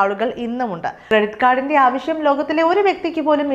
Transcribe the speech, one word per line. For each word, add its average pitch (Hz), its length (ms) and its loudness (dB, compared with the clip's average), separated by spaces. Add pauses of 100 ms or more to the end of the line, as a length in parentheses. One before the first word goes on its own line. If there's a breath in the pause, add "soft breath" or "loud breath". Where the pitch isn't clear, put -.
ആളുകൾ 202 280 -2 (160)
ഇന്നുമുണ്ട്. 226 440 -6 (200 loud breath)
ക്രെഡിറ്റ് 208 320 0
കാർഡിന്റെ 262 440 2
ആവശ്യം 285 420 -2
ലോകത്തിലെ 302 440 0
ഒരു 403 160 2
വ്യക്തിക്ക് 320 400 -2
പോലും 285 260 2